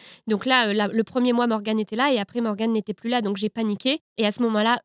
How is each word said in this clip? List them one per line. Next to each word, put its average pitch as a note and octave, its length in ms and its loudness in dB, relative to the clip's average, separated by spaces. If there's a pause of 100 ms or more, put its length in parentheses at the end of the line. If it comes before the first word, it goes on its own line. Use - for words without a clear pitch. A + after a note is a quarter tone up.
(280)
Donc G#3 180 -2
là, B3+ 220 4
euh, G3+ 40 0
la, G#3 140 0
le A3 160 0
premier B3 300 0
mois, A#3+ 160 2
Morgane A3 320 -2
était G#3+ 160 -6
là C4+ 160 2
et A3+ 80 2
après, G3+ 200 -6
Morgane A3 320 -2
n'était G#3+ 220 -2
plus - 160 -6
là. B3 100 2
Donc G3+ 160 -2
j'ai G#3 120 -2
paniqué. A3+ 540 -2 (160)
Et A3+ 60 0
à G#3 60 2
ce - 120 -2
moment-là, A3+ 420 2